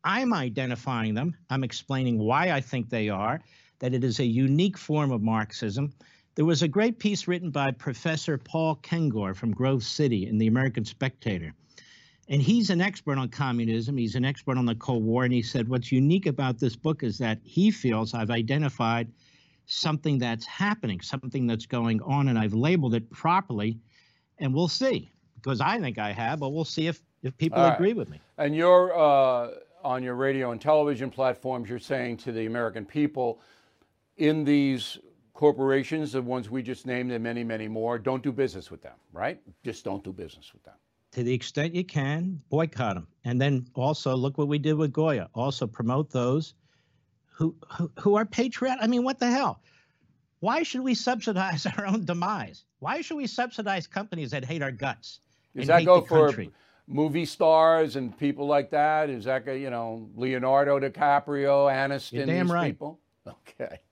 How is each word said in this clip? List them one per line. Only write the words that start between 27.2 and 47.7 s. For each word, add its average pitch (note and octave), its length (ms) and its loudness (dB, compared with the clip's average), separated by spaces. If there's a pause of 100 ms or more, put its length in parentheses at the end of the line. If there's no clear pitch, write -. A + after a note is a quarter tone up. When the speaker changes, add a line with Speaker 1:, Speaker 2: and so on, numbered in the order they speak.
Speaker 1:
if C3 140 -8
people D#3 240 0
Speaker 2:
All C#3 80 8
right. B2+ 60 4
Speaker 1:
agree F#3+ 180 2
with F3+ 180 -6
me. - 100 -18 (180)
Speaker 2:
And D3 180 0
you're, F3+ 420 8
uh, C3+ 520 4 (340)
on B2+ 180 -2
your B2 140 -4
radio C3+ 340 0
and A#2 100 -8
television D3 500 2
platforms, B2+ 600 -2
you're A#2+ 80 -6
saying B2 400 -4
to B2 140 -8
the A2 140 -4
American A2+ 380 -4
people, C#3+ 560 -2 (760)
in D#3 280 2
these C#3 540 2 (340)
corporations, C#3 800 2
the C3 80 -2
ones B2 300 -6
we C3 100 -4
just B2 260 -10
named B2 260 -4
and A#2 100 -4
many, A#2 220 -4
many A2 240 -6
more, A2+ 300 -2
don't B2+ 240 -4
do C3+ 100 -2
business A2 360 -4
with E2+ 140 -18
them, B1+ 140 -20 (160)
right? A#2 280 -6 (220)
Just A2+ 220 -10
don't G2 180 -6
do F#2+ 100 -12
business F2+ 400 -16
with - 120 -20
them. - 100 -20 (380)
Speaker 1:
To B2+ 100 -6
the A#2+ 100 0
extent D3 420 -4
you F3+ 100 -2
can, D#3 640 -4
boycott C3+ 460 -2
'em. E2+ 100 -10 (180)
And B2 160 0
then C3 340 2
also C3+ 400 0
look C3+ 220 0
what D3 120 0
we D3 100 0
did D3+ 160 0
with D3+ 180 0
Goya. D3 420 0
Also B2+ 320 -2
promote B2 440 -2
those C3 440 0 (720)
who, - 300 -4 (160)